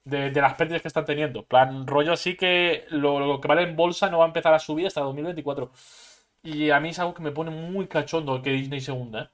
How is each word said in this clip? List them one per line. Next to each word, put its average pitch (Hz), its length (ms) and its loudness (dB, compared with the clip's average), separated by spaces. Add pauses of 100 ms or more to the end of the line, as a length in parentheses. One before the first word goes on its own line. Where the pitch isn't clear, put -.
de, 139 260 -4
de 143 120 2
las 135 120 4
pérdidas 165 300 -2
que 165 60 -8
están 156 160 -2
teniendo. 143 400 -4
Plan, 131 420 4
rollo 147 260 2
así 175 240 -4
que 175 520 2
lo, 143 300 2
lo 139 220 0
que - 60 -4
vale 160 160 4
en 170 120 -4
bolsa 175 360 2
no 165 80 2
va 165 60 8
a - 20 -2
empezar 160 260 4
a 156 60 6
subir 156 260 -4
hasta 165 160 -4
dos 139 140 -4
mil 147 100 -8
veinticuatro. 143 460 -6 (720)
Y 151 260 -2
a 147 100 6
mí 160 100 -2
es 170 100 -8
algo 175 160 -4
que 165 80 -12
me 147 80 -4
pone 160 180 -6
muy 170 380 -8
cachondo 147 560 -2
que 139 80 -2
Disney 135 300 -4
se 139 100 -8
hunda, 120 320 -8
¿eh? - 100 -16